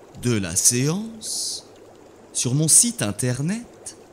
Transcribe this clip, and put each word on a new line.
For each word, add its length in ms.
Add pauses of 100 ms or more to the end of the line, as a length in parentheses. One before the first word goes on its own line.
(220)
de 120
la 220
séance 1120 (680)
sur 220
mon 120
site 340
internet 960 (180)